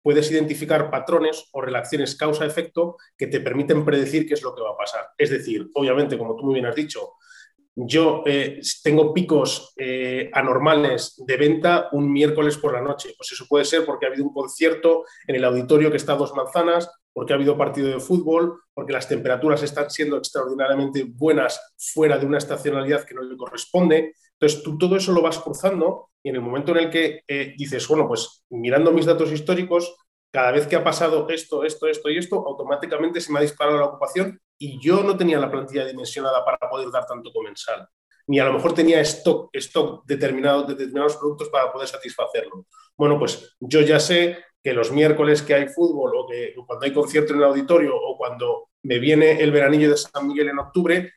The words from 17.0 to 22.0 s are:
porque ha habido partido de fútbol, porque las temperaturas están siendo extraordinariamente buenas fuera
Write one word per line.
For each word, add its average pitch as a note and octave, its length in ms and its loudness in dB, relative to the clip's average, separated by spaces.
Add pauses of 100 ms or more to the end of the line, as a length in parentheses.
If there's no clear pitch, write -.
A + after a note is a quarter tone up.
porque B2 200 -4
ha C#3 40 2
habido C#3 200 2
partido C#3 320 0
de C3 100 -2
fútbol, E3+ 640 0 (140)
porque C#3 180 -8
las B2+ 160 -4
temperaturas B2+ 540 0
están D3 280 -4
siendo D3 280 -2
extraordinariamente C#3 840 -2
buenas C3 720 0
fuera D#3 400 2